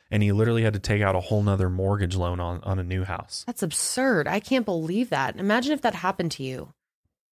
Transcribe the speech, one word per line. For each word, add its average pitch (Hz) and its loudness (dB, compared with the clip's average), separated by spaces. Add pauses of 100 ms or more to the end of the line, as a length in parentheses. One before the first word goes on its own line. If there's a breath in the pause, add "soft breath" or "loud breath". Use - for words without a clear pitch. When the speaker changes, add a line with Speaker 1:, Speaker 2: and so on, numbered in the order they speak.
(100)
Speaker 1:
And 107 4
he 104 4
literally 113 4
had 110 2
to 101 -4
take 104 0
out 98 4
a 92 0
whole 104 0
nother 98 2
mortgage 95 0
loan 90 0
on, 87 -6
on 95 0
a 92 -2
new 92 -2
house. - -8
Speaker 2:
That's - -6
absurd. 202 0
I 185 0
can't 254 0
believe 185 -2
that. 135 -2
Imagine 240 0
if 285 -2
that 214 0
happened 180 -2
to - -10
you. 131 -10 (600)